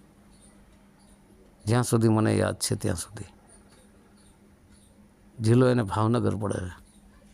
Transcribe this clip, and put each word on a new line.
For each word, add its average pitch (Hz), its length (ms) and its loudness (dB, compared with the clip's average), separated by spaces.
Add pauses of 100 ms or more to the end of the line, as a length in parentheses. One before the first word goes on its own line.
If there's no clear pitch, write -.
(1700)
જ્યાં 120 180 2
સુધી 113 240 2
મને 107 280 2
યાદ 98 200 0
છે - 200 -4
ત્યાં 98 200 -4
સુધી. - 300 -14 (2250)
જિલ્લો 120 300 4
એને 123 140 2
ભાવનગર 107 520 0
પડે 101 320 -6
છે. 90 40 -12 (640)